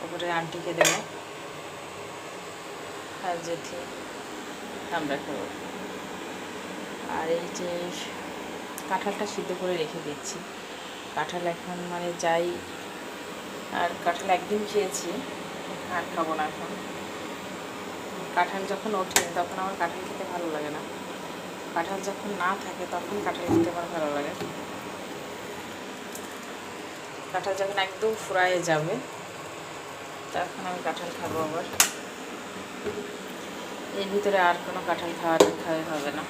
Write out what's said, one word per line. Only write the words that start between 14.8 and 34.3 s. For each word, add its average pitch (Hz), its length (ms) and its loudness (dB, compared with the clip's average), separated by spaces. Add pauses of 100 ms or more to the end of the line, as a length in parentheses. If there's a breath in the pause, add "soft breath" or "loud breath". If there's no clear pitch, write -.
আর 170 80 2 (100)
খাবো 160 260 2
না 156 120 4
এখন। - 200 -4 (1600)
কাঁঠাল 185 360 4
যখন 214 200 0 (100)
ওঠে 180 200 4 (160)
তখন 175 260 0
আমার 196 180 0
কাঁঠাল 170 260 0
খেতে 190 260 -4
ভালো 175 220 0
লাগে 151 200 -2
না, 156 60 -4 (920)
কাঁঠাল 185 240 2 (100)
যখন 196 200 -4 (140)
না 180 80 6 (120)
থাকে 185 200 -2 (120)
তখন 175 200 -2 (100)
কাঁঠাল - 280 2
খেতে 165 200 8
আমার 170 220 0
ভালো 156 200 4
লাগে। 147 180 0 (3000)
কাঁঠাল 185 300 2
যখন 196 160 2 (100)
একদম 220 240 2 (120)
ফুরায়ে 185 360 6 (100)
যাবে 160 240 6 (1400)
তখন 180 360 0
আমি 180 180 -2
কাঁঠাল 170 220 0 (100)
খাবো 160 180 -2 (100)
আবার। 165 180 0 (2250)
এর 196 140 0
ভিতরে 202 260 6 (100)